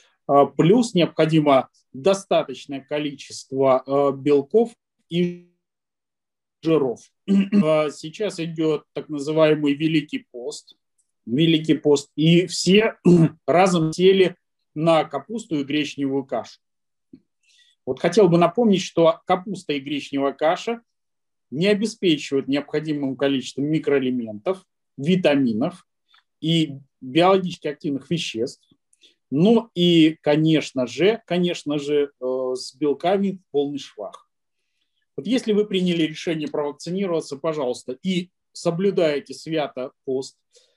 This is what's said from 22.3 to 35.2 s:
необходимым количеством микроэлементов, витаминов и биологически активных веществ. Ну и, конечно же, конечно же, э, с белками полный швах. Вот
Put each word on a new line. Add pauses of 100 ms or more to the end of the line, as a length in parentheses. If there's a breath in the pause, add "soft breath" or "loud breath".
необходимым
количеством
микроэлементов, (340)
витаминов (540 soft breath)
и (240)
биологически
активных
веществ. (640 soft breath)
Ну
и,
конечно
же,
конечно
же,
э,
с
белками (120)
полный
швах. (840)
Вот